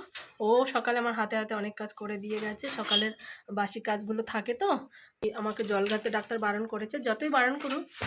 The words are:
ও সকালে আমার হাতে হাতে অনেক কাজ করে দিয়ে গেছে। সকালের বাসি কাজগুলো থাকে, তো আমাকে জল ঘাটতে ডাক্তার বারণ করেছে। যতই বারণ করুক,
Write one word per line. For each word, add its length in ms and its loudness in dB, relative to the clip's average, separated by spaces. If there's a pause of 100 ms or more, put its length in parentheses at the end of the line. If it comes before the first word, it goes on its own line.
(400)
ও 260 6
সকালে 340 2
আমার 140 2
হাতে 240 0
হাতে 180 -2
অনেক 200 -2
কাজ 180 -6
করে 240 -6
দিয়ে 220 -4
গেছে। 300 -4
সকালের 440 2 (380)
বাসি 280 0
কাজগুলো 440 -2
থাকে, 300 -2
তো 160 2 (680)
আমাকে 280 -2
জল 220 2
ঘাটতে 240 2
ডাক্তার 300 -2
বারণ 280 0
করেছে। 320 -4
যতই 300 0
বারণ 300 4
করুক, 240 -4 (240)